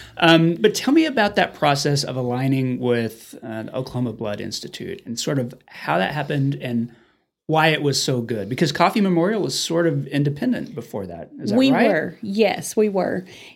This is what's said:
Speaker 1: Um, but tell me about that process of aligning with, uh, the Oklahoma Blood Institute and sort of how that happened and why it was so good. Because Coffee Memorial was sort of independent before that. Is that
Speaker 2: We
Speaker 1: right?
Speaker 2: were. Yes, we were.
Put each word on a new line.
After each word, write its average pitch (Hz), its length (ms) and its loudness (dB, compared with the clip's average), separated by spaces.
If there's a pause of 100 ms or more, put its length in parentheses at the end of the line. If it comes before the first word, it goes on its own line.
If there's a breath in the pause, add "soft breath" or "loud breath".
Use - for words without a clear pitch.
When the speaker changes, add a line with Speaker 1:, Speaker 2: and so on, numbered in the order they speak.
(180 loud breath)
Speaker 1:
Um, 165 420 6
but 214 140 4
tell - 200 -2
me 320 100 6
about 220 320 0
that - 180 2
process 143 500 2
of 135 120 -6
aligning 131 600 0
with, 120 640 -2
uh, 110 220 -10
the - 100 -12
Oklahoma 123 380 -4
Blood 104 280 -6
Institute - 640 -10
and 117 120 -10
sort 151 220 -2
of 123 140 -6 (120)
how - 320 -4
that 180 140 -2
happened 143 480 -2
and 120 300 -4 (560 soft breath)
why 156 220 4
it 151 140 2
was 143 180 0
so 127 200 0
good. 110 280 -4
Because 139 220 0
Coffee 185 300 2
Memorial 190 420 2
was 139 160 -4
sort 170 300 0
of 143 200 -2
independent 143 640 -2
before 110 320 -10
that. 85 240 -14 (100)
Is 202 100 -6
that 220 80 2
Speaker 2:
We 269 140 6
Speaker 1:
right? 233 160 4
Speaker 2:
were. 170 340 -2
Yes, 202 540 -2
we 214 120 4
were. 185 360 -2 (320 loud breath)